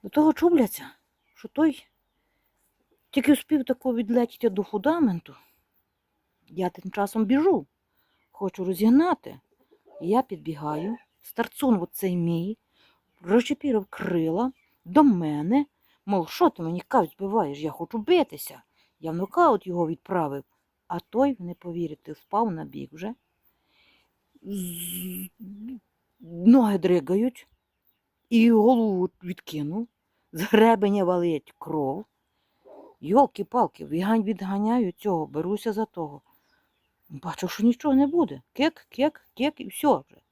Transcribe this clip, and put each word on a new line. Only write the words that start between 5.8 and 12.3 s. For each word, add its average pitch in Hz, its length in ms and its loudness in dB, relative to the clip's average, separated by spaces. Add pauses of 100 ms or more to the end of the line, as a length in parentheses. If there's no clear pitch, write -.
Я 180 220 -4
тим 190 200 -14
часом 208 340 -2
біжу, 269 420 2 (640)
хочу 190 340 -8
розігнати. 233 760 2 (600)
Я 214 220 0
підбігаю, 156 760 -8 (260)
старцун 226 600 -2
оцей 180 340 -6
мій, 170 420 -4 (640)